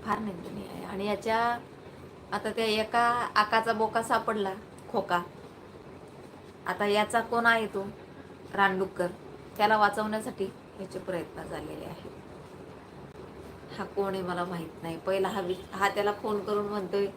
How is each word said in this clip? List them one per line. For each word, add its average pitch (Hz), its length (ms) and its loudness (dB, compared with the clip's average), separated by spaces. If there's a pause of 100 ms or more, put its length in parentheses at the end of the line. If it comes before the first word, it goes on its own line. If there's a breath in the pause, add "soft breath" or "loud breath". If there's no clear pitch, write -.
फार 214 160 2
निंदनीय 185 480 -6
आहे. 180 160 -10
आणि 196 220 -4
याच्या, 226 540 2 (720)
आता 208 200 -2
त्या 226 140 2
एका 233 720 4
आकाचा 226 380 6
बोका 220 300 2
सापडला, 214 500 2 (380)
खोका, 175 320 2 (1400)
आता 185 200 0
याचा 208 360 4
कोण 233 240 2
आहे 226 220 6
तो 196 180 -4 (680)
रानडुक्कर, 190 540 4 (500)
त्याला 214 200 8
वाचवण्यासाठी 214 760 2 (280)
याचे 185 200 -6
प्रयत्न 165 440 -4
झालेले 156 420 -8
आहेत. - 260 -10 (1700)
हा 196 80 -4
कोण 196 280 0
आहे 190 100 0
मला 175 220 0
माहित 170 240 -4 (140)
नाही. 165 140 -4
पहिला 190 300 2
हा 196 140 0
वि-, 180 320 -4
हा 196 160 4
त्याला 202 240 2
फोन 208 260 -2
करून 208 260 0
म्हणतोय 202 520 0